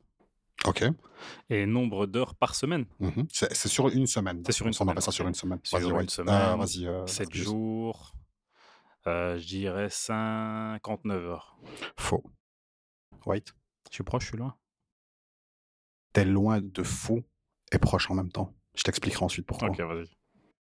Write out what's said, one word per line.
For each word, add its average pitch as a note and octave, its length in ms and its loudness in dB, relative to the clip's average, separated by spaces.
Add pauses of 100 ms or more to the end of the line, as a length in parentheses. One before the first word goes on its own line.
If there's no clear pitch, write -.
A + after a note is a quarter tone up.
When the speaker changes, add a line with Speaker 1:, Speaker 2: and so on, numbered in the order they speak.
(640)
Speaker 1:
Ok. G2+ 180 2 (680)
Speaker 2:
Et G2+ 160 2
nombre G#2 420 2
d'heures A#2 280 -2
par - 220 0
semaine. C#3+ 300 -2 (120)
Speaker 1:
Mhm. G2+ 340 0
C'est, - 220 0
c'est - 140 -2
sur C3+ 200 4
une B2+ 200 4
semaine. F#2 360 0
Speaker 2:
C'est F#2+ 60 2
sur G2+ 160 0
une A2+ 140 2
Speaker 1:
On G2 80 4
appelle F2+ 120 2
Speaker 2:
semaine, - 20 -
Speaker 1:
ça - 80 0
Speaker 2:
ok. - 40 -2
Speaker 1:
sur F#2 140 -2
une F2 60 0
semaine. F2+ 280 -4
Speaker 2:
Sur - 160 0
Speaker 1:
Vas-y, F2 120 2
Speaker 2:
une E2 60 2
Speaker 1:
White. F2+ 140 0
Speaker 2:
semaine, F2+ 240 2
Speaker 1:
Euh, G2 220 6
vas-y, F#2 320 -2
euh, F#2 180 -4
Speaker 2:
sept G2+ 220 -4
Speaker 1:
excuse. F2+ 160 -4
Speaker 2:
jours. A2 680 -4 (920)
Euh, F2 320 0
je E2+ 80 -10
dirais F#2+ 440 -2
cinquante-neuf A2 1300 -4
heures. F2 320 -10 (400)
Speaker 1:
Faux. - 280 0 (1000)
White. - 280 -2 (360)
Speaker 2:
Je - 40 -14
suis - 80 -8
proche, B2 220 -2
je - 60 -8
suis A2+ 80 -6
loin. B2+ 180 -8 (1600)
Speaker 1:
T'es G2+ 120 8
loin G2+ 360 6
de F#2+ 220 -6
fou - 400 0 (480)
et - 80 4
proche - 320 4
en F#2 40 2
même F#2 180 0
temps. - 200 -4 (220)
Je - 80 -4
t'expliquerai - 420 0
ensuite F2 220 -2
pourquoi. - 220 -2
Speaker 2:
Ok, F#2 100 -2
vas-y. E2+ 320 -4 (600)